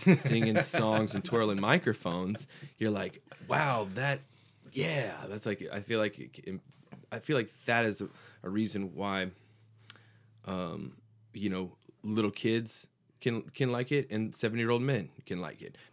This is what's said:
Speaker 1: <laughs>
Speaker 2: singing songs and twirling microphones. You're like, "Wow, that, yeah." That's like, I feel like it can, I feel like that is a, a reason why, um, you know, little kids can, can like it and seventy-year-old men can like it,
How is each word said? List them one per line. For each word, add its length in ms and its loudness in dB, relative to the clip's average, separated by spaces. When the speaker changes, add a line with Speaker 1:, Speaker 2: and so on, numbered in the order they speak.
Speaker 1:
<laughs> 140 10
Speaker 2:
singing 440 4
songs 520 2
and 100 -2
twirling 360 2
microphones. 880 0
You're 120 2
like, 300 -4
"Wow, 480 2
that, 260 0
yeah." 560 -4
That's 180 -8
like, 160 -2
I 100 -6
feel 180 -2
like 200 0
it 140 -14
can, 280 -10
I 80 -6
feel 160 -2
like 160 0
that 200 4
is 140 0
a, 80 -6
a 60 -8
reason 460 -2
why, 360 -2
um, 480 -6
you 160 -4
know, 260 -4
little 280 2
kids 560 -2
can, 220 -2
can 320 -2
like 180 -2
it 180 2
and 240 -2
seventy-year-old 480 0
men 280 0
can 160 -6
like 200 -10
it, 160 -16